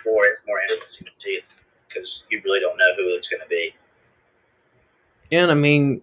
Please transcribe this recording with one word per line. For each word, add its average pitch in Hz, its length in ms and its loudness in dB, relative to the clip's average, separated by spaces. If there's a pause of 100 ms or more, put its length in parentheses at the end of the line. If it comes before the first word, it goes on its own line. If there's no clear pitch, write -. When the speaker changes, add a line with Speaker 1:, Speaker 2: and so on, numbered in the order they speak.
Speaker 1:
four, 110 220 2
it's 85 200 0
more 101 160 -4
interesting - 460 -8
to - 100 -20
see 98 240 -8 (480)
'cause - 400 -12
you 107 140 -6
really - 160 0
don't - 180 -4
know 107 180 4
who 92 200 -2
it's - 140 -10
gonna - 180 -10
be. 104 260 -4 (1600)
Speaker 2:
Yeah, 170 120 4
and 175 80 4
I 151 40 4
mean 147 480 4